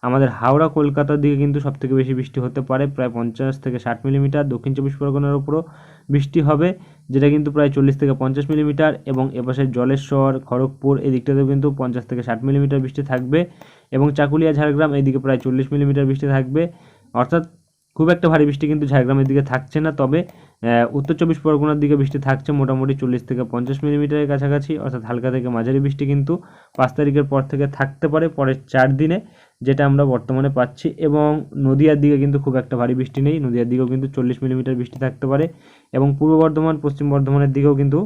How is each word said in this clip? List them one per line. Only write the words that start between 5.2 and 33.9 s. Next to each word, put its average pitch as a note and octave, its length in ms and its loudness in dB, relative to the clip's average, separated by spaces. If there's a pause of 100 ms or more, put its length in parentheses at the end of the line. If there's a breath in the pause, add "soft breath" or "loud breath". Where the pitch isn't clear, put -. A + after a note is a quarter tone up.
ওপরও C#3+ 260 -2 (480 loud breath)
বৃষ্টি C#3+ 320 0
হবে, D3+ 280 2 (420 loud breath)
যেটা C3+ 200 4
কিন্তু D3+ 220 2
প্রায় D3 180 2
চল্লিশ C#3 260 2
থেকে C#3 180 2
পঞ্চাশ C3+ 340 -2
মিলিমিটার। D3+ 440 2 (140)
এবং C3 180 0 (100)
এপাশে B2+ 320 -2
জলেশ্বর, C3+ 760 0
খড়গপুর C3+ 580 0
এই C#3 120 -2
দিকটাতেও C3+ 360 0
কিন্তু C#3 280 2
পঞ্চাশ B2 320 -4
থেকে B2 160 -6
ষাট A#2 220 -4
মিলিমিটার C#3 360 2
বৃষ্টি C3+ 220 -6
থাকবে C3 360 -2 (540 loud breath)
এবং C3+ 220 2
চাকুলিয়া, D3+ 380 2
ঝাড়গ্রাম D3+ 420 2
এইদিকে C3+ 240 2
প্রায় C3+ 200 0
চল্লিশ C3 320 -2
মিলিমিটার C#3+ 380 2
বৃষ্টি C3+ 180 -2
থাকবে। C3+ 360 0 (520 soft breath)
অর্থাৎ C3+ 280 0 (540)
খুব D#3+ 120 2
একটা F3 200 2
ভারী D#3+ 180 4
বৃষ্টি C#3+ 200 -2
কিন্তু D3 200 -2
ঝাড়গ্রামের C3+ 420 2
দিকে C#3 140 2
থাকছে C3+ 380 -4
না, D#3+ 120 -2
তবে, C#3+ 300 0
আহ, - 680 -2
উত্তর C#3+ 220 -2
চব্বিশ E3 260 0
পরগনার D3+ 400 2
দিকে D3 160 2
বৃষ্টি C#3 220 0
থাকছে C3+ 340 -2
মোটামুটি C3+ 440 0
চল্লিশ B2+ 260 -2
থেকে B2 220 -6
পঞ্চাশ B2 380 -6
মিলিমিটারের D3 460 0
কাছাকাছি, C#3+ 500 -2
অর্থাৎ B2 260 -6
হালকা A#2+ 260 -4
থেকে B2+ 180 -2
মাঝারি B2 320 0
বৃষ্টি C#3 260 -2
কিন্তু C#3+ 260 0 (420 loud breath)
পাঁচ B2+ 180 2
তারিখের C#3+ 320 2
পর C#3 180 0
থেকে C#3 260 -2
থাকতে C#3 400 -4
পারে D#3 200 0
পরের C3+ 300 -2 (100)
চার C3 280 4
দিনে, D#3 220 0 (420 loud breath)
যেটা C3+ 260 2
আমরা C#3 180 4
বর্তমানে C3 460 0
পাচ্ছি। C3 360 -2 (120)
এবং D3+ 300 2 (340)
নদিয়ার C#3+ 380 4
দিকে D3 180 4
কিন্তু C#3 200 0
খুব C#3 180 -2
একটা C3 200 -4
ভারী A#2+ 180 0
বৃষ্টি C3 280 -4
নেই, D3 180 2
নদিয়ার A#2+ 280 0
দিকেও B2+ 180 0
কিন্তু C3 220 -2